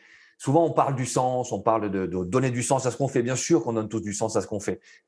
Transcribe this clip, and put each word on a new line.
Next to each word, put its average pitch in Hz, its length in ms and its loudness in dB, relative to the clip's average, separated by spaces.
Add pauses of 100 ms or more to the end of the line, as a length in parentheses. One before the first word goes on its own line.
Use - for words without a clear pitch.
(380)
souvent 160 260 4
on 143 80 0
parle 123 240 2
du 127 80 -2
sens, 127 480 -2
on 101 80 -2
parle 107 300 2
de, 95 160 -2
de 90 180 -2
donner 127 260 2
du 120 120 -4
sens 131 240 2
à 123 40 0
ce - 60 -4
qu'on 139 120 0
fait. 131 140 2
Bien 123 140 -2
sûr 165 260 2
qu'on 117 120 -2
donne 107 160 -2
tous 110 100 -2
du 104 140 -6
sens 110 220 0
à 101 40 2
ce - 60 -2
qu'on 104 120 -4
fait, 95 220 -6 (280)